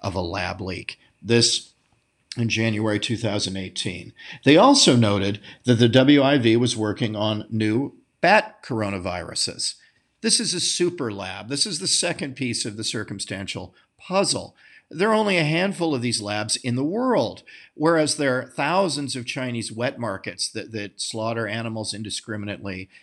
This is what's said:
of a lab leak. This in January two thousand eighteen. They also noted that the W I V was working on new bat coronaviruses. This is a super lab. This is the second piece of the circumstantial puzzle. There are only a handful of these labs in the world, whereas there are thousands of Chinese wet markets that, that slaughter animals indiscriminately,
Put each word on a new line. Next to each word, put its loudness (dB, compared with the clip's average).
of -4
a -2
lab -6
leak. -10
This 2
in -2
January 0
two -4
thousand -2
eighteen. -10
They 8
also 8
noted 4
that 4
the 6
W 8
I 4
V 4
was 0
working -2
on -2
new -2
bat 4
coronaviruses. -4
This 2
is -2
a -4
super -2
lab. -10
This -2
is -8
the -4
second -2
piece -4
of -8
the -8
circumstantial -8
puzzle. -2
There 0
are 4
only 2
a 4
handful 0
of 0
these -2
labs -2
in -2
the 0
world, 0
whereas 2
there 2
are -8
thousands -2
of -8
Chinese -6
wet -4
markets -6
that, -10
that -10
slaughter -4
animals -6
indiscriminately, -8